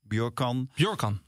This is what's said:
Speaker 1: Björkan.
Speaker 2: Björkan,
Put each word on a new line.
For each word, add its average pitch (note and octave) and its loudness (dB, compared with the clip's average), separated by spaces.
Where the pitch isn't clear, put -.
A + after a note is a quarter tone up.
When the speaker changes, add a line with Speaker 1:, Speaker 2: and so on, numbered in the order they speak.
Speaker 1:
Björkan. B2 -2
Speaker 2:
Björkan, A#2 0